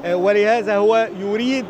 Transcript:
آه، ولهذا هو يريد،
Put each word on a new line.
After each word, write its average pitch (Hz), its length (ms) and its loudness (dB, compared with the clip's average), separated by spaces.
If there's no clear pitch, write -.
آه، 175 120 -2
ولهذا 208 600 2
هو 220 320 2
يريد، 220 500 -2